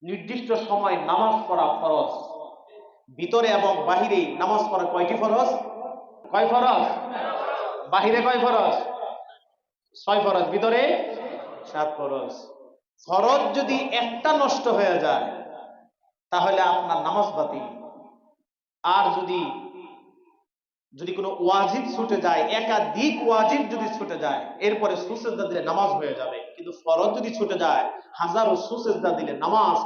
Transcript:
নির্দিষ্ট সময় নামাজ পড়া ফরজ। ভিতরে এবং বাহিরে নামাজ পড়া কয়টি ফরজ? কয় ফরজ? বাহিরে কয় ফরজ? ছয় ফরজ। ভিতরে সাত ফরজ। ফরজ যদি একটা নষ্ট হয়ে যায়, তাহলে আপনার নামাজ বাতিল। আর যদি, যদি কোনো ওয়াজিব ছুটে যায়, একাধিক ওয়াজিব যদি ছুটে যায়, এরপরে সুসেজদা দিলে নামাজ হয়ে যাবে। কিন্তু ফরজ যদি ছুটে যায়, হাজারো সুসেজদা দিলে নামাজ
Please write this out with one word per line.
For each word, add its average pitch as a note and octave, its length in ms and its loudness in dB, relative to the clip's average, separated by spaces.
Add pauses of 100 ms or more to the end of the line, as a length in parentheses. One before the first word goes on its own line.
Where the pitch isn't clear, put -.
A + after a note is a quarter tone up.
নির্দিষ্ট G#3+ 680 -4
সময় G3 280 0
নামাজ G#3+ 380 2 (140)
পড়া D#3+ 320 2
ফরজ। D#3 320 0 (1040)
ভিতরে A3+ 320 0
এবং G3 380 2
বাহিরে F3+ 460 2
নামাজ G#3 280 0 (100)
পড়া F#3 140 0
কয়টি F3 300 0
ফরজ? A3 400 2 (760)
কয় G#3 180 4
ফরজ? B3 340 4 (1080)
বাহিরে G#3+ 320 4
কয় B3 180 2
ফরজ? A#3 340 4 (1300)
ছয় G3+ 200 4
ফরজ। F#3 180 4
ভিতরে A3+ 680 2 (600)
সাত D3+ 240 -2
ফরজ। C3+ 380 -4 (760)
ফরজ A#3 480 4
যদি C4+ 200 0
একটা A#3+ 560 0
নষ্ট C#4 360 2
হয়ে F#3+ 300 4
যায়, D3+ 260 2 (1040)
তাহলে F#3 300 2
আপনার G3 420 2
নামাজ G#3 320 0
বাতিল। - 560 -6 (920)
আর F#3 400 2
যদি, F3+ 480 -6 (1300)
যদি F3 140 -6
কোনো F#3+ 280 -4
ওয়াজিব G3 560 2
ছুটে A3 200 0
যায়, F3 240 2
একাধিক A3 880 0
ওয়াজিব G#3+ 320 4 (100)
যদি A3 280 -4
ছুটে D#3+ 200 -6
যায়, C#3 260 -2 (140)
এরপরে G#3 380 0
সুসেজদা G3+ 520 -6
দিলে E3+ 140 -4
নামাজ F#3+ 280 0
হয়ে D#3 240 -2
যাবে। B2+ 240 -6 (180)
কিন্তু E3+ 160 -14
ফরজ E3 460 2
যদি A3+ 160 -4
ছুটে F#3+ 240 -2
যায়, D#3+ 320 2 (240)
হাজারো F3+ 420 2
সুসেজদা G#3+ 540 -2
দিলে D#3 220 -2
নামাজ F3+ 540 2